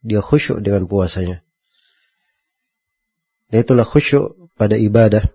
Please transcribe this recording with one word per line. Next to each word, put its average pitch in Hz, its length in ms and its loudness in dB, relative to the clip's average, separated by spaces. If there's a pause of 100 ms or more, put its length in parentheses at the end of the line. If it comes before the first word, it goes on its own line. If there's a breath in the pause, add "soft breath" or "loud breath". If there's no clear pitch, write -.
Dia 107 160 -2
khusyuk - 400 -2
dengan 101 260 -2
puasanya. 90 640 -4 (2000)
Dan 113 160 0
itulah 120 240 2
khusyuk - 480 0 (240)
pada 107 160 0
ibadah. 107 600 2